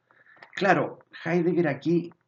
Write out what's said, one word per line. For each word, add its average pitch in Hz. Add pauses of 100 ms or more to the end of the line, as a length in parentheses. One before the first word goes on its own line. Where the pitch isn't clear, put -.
(560)
Claro, 170 (240)
Heidegger 170
aquí 160 (160)